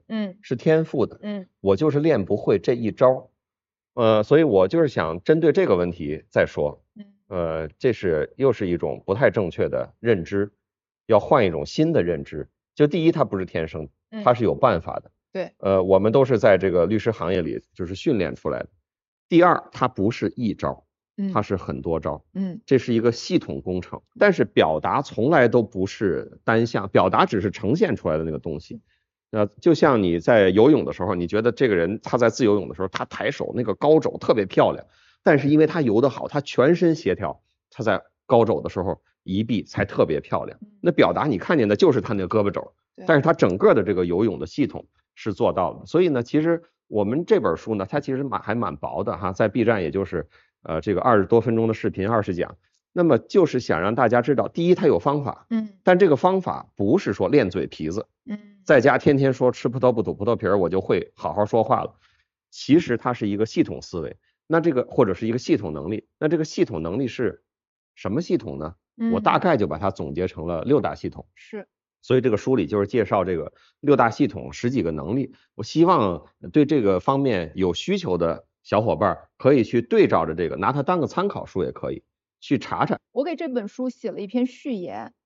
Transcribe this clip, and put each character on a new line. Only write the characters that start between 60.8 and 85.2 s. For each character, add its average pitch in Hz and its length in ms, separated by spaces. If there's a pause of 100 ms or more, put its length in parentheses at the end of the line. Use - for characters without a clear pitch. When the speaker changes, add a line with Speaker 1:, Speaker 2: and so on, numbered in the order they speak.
Speaker 2:
会 - 340
好 - 180
好 104 120
说 113 180
话 107 200
了。 - 100 (560)
其 - 300
实 123 180
它 123 160
是 120 140
一 101 100
个 107 80
系 160 180
统 92 200
思 - 160
维， 65 180 (300)
那 165 120
这 165 120
个， 123 180
或 131 160
者 98 80
是 113 140
一 117 40
个 120 60
系 156 180
统 98 180
能 76 180
力。 - 160 (100)
那 156 120
这 160 100
个 156 60
系 175 200
统 92 160
能 85 160
力 135 100
是 110 360 (500)
什 - 180
么 139 100
系 175 180
统 71 180
呢？ 78 160 (240)
Speaker 1:
嗯。 226 140
Speaker 2:
我 226 80
大 185 180
概 160 200
就 101 100
把 76 100
它 95 140
总 73 240
结 90 120
成 82 200
了 85 160
六 131 180
大 73 140
系 90 140
统。 - 260
Speaker 1:
是。 - 320 (340)
Speaker 2:
所 131 160
以 123 40
这 123 100
个 104 60
书 131 180
里 95 100
就 104 140
是 98 80
介 113 180
绍 101 200
这 92 100
个 78 160 (300)
六 139 140
大 123 140
系 131 180
统， 71 260
十 120 180
几 131 100
个 82 100
能 78 240
力。 - 180 (200)
我 - 100
希 160 220
望 113 400 (280)
对 151 120
这 151 160
个 95 180
方 139 200
面 104 360
有 92 180
需 190 260
求 95 180
的 85 280 (180)
小 104 180
伙 101 140
伴 95 140
儿 - 280
可 135 160
以 127 100
去 117 180
对 175 260
照 82 180
着 80 80
这 82 160
个， 69 60
拿 98 160
它 139 100
当 180 200
个 131 60
参 190 200
考 - 180
书 - 180
也 65 80
可 67 200
以， 67 120 (360)
去 - 180
查 - 300
查。 180 100 (140)
Speaker 1:
我 254 120
给 330 120
这 339 120
本 240 200
书 254 220
写 233 220
了 - 100
一 208 40
篇 247 220
序 262 260
言。 113 400 (120)